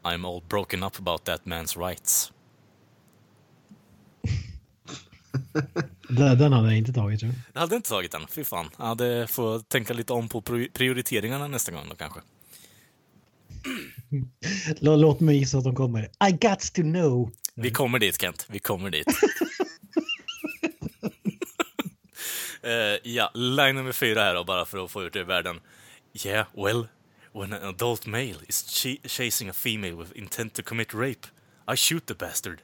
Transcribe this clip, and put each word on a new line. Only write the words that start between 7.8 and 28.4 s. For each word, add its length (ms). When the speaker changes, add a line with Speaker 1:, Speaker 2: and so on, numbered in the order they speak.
Speaker 1:
tagit 220
den, 160
fy 160
fan. 340
Jag 80
hade 420
fått 420
tänka 240
lite 200
om 160
på 120
pri-, 320
prioriteringarna 760
nästa 240
gång 180
då, 60
kanske. 240
Speaker 2:
<laughs> 2500
Lå-, 160
låt 240
mig 180
gissa 200
att 60
de 120
kommer. 280
"I 20
got 280
to 80
know." 500
Speaker 1:
Vi 160
kommer 280
dit, 220
Kent. 280
Vi 100
kommer 300
dit. 180
<laughs> 100
Eh, 360
ja, 220
line 420
nummer 160
fyra 300
här 120
då, 100
bara 220
för 200
att 60
få 120
ut 100
det 60
i 40
världen. 360
"Yeah, 220
well, 220
when 200
an 100
adult 420
male 300